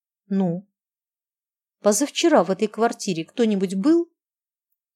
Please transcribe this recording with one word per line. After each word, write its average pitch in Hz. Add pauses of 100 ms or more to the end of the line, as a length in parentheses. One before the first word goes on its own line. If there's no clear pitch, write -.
(280)
«Ну?» 190 (1120)
«Позавчера 277
в 170
этой 202
квартире 208
кто-нибудь 202
был?» 320 (840)